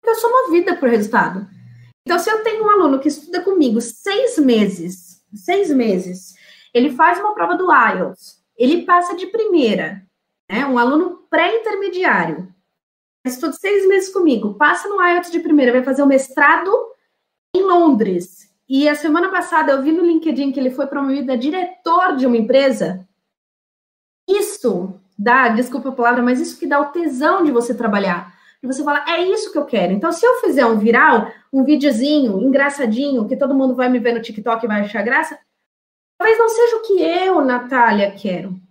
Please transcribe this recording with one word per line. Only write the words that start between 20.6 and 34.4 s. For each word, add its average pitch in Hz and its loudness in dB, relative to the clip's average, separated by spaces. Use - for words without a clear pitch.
foi 269 -4
promovido 277 -4
a 254 0
diretor 349 -2
de 254 0
uma 240 2
empresa. 226 0
Isso 220 -2
dá, 240 2
desculpa 247 -2
a - -12
palavra, 247 0
mas 254 0
isso 339 -8
que 339 -8
dá 285 0
o - -2
tesão 320 0
de 294 2
você 233 0
trabalhar. 196 -4
E 262 -10
você 262 -6
fala, 285 -2
"É 339 -2
isso 427 -2
que 320 -4
eu 294 -2
quero." 185 0
Então, 254 -2
se - -4
eu 494 2
fizer 277 2
um 226 2
viral, 233 2
um 269 2
videozinho 269 2
engraçadinho, 269 0
que 254 -4
todo 277 0
mundo 262 2
vai 254 0
me 254 2
ver 233 0
no 226 -4
TikTok 226 -6